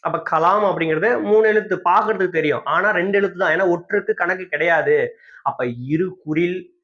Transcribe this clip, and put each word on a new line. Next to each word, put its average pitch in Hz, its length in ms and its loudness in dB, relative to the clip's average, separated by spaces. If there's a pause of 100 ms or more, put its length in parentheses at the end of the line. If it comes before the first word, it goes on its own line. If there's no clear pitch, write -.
அப்ப 165 120 -4 (120)
கலாம் 180 380 2
அப்படிங்கிறது 160 400 0 (200)
மூணு 214 220 4
எழுத்து, 208 240 0 (140)
பாக்குறதுக்கு 190 500 2
தெரியும், 147 260 0 (100)
ஆனா 185 140 2 (100)
ரெண்டு 196 200 0
எழுத்து 190 240 0
தான், 165 120 2
ஏன்னா 190 200 2
ஒற்றுக்கு 196 460 -4
கணக்கு 185 320 -2
கிடையாது. 151 440 2 (540)
அப்ப 127 160 -4 (260)
இரு 170 140 0 (180)
குறில் 175 340 -2 (260)